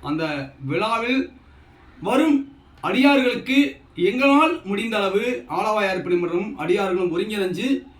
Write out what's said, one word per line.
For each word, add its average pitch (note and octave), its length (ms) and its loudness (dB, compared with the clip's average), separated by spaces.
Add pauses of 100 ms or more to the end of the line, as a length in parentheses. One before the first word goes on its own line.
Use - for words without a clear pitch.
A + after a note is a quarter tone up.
அந்த D3 500 -4 (140)
விழாவில் A3+ 640 -2 (680)
வரும் C4+ 520 2 (280)
அடியார்களுக்கு C4 920 2 (200)
எங்களால் C4+ 680 2
முடிந்த G#3+ 340 -4
அளவு G3+ 500 -2
ஆலவாய் G#3 400 0
அர்ப்பணி F3 280 -2
மன்றம் F3 420 -2
அடியார்களும் F3+ 600 0
ஒருங்கிணைஞ்சு G#3 680 -2 (140)